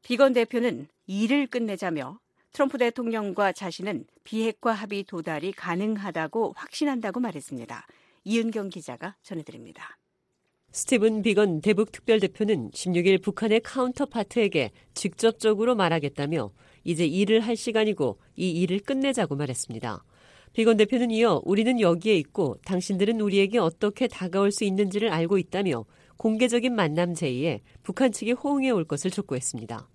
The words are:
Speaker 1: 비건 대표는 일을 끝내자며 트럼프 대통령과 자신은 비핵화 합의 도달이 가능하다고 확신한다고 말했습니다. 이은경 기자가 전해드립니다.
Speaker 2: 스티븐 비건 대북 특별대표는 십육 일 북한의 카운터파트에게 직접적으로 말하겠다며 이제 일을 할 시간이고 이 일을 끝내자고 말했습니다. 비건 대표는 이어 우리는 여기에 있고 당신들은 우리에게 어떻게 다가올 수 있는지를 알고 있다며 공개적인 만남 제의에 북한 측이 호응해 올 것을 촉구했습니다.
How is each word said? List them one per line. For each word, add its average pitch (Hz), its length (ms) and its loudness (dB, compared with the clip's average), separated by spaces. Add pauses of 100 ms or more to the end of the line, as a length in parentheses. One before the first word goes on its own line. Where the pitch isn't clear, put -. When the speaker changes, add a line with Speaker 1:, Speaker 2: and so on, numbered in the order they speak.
Speaker 1:
비건 262 300 4
대표는 226 560 0 (180)
일을 220 400 0
끝내자며 190 720 -4 (340)
트럼프 277 240 0
대통령과 220 760 0
자신은 185 520 -6 (200)
비핵화 220 480 -2
합의 202 320 -6
도달이 165 480 -6
가능하다고 185 1040 -4
확신한다고 247 640 -4
말했습니다. 135 680 -8 (380)
이은경 220 460 -2
기자가 165 520 -12
전해드립니다. - 760 -14 (760)
Speaker 2:
스티븐 214 500 2
비건 190 380 2
대북 208 320 2
특별대표는 202 840 0
십육 175 320 0
일 190 120 6
북한의 208 420 0
카운터파트에게 233 1120 -2 (200)
직접적으로 220 840 2
말하겠다며 151 760 0 (320)
이제 165 240 0
일을 196 340 4
할 226 140 -2
시간이고 214 640 0 (160)
이 180 160 -2 (120)
일을 185 180 0
끝내자고 262 560 -2
말했습니다. 120 680 -6 (500)
비건 226 260 4
대표는 233 340 4
이어 220 320 4
우리는 226 360 2
여기에 180 360 4
있고 147 480 -2
당신들은 196 560 0
우리에게 196 380 2
어떻게 214 500 0
다가올 196 420 0
수 208 140 -4
있는지를 202 480 0
알고 165 260 2
있다며 175 460 -2 (340)
공개적인 233 560 2
만남 175 400 2
제의에 139 460 -2 (220)
북한 247 280 2
측이 220 220 -2
호응해 269 380 0
올 185 140 2
것을 160 260 -2
촉구했습니다. 120 840 -6